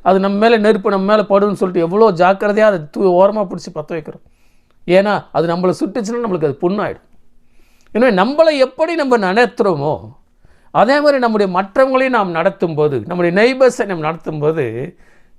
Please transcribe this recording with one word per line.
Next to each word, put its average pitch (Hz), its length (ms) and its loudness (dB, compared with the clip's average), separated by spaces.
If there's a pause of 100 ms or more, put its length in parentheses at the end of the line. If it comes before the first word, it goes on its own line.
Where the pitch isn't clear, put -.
அது 190 160 2
நம்ம 196 200 -2
மேல 226 180 4
நெருப்பு 214 340 0
நம்ம 196 260 0
மேல 208 120 0
படும்னு 202 240 2
சொல்லிட்டு 180 380 -2
எவ்வளோ 208 220 4
ஜாக்கிரதையா 196 480 0
அதை 208 200 2
தூ-, 180 420 -2
ஓரமா 202 240 0
பிடிச்சி 180 280 -12
பத்த 151 180 -12
வைக்கிறோம். 160 300 -12 (640)
ஏன்னா 190 460 2
அது 160 140 -2
நம்மளை 180 340 -2
சுட்டுச்சுன்னா 233 460 -6
நம்மளுக்கு 180 180 -4
அது 143 160 -2
புண்ணாயிடும். 175 420 -4 (920)
எனவே 214 300 2
நம்மளை 302 360 2
எப்படி 311 360 -2
நம்ம 277 240 0
நடத்துறோமோ 180 920 -2 (580)
அதே 233 300 2
மாதிரி 285 180 2
நம்முடைய 214 340 0
மற்றவங்களையும் 262 560 0
நாம் 208 260 -2
நடத்தும்போது, 156 720 -2
நம்முடைய 175 340 -2
நெய்பர்ஸை 254 440 2
நாம் 185 180 -6
நடத்தும்போது 156 960 -4 (420)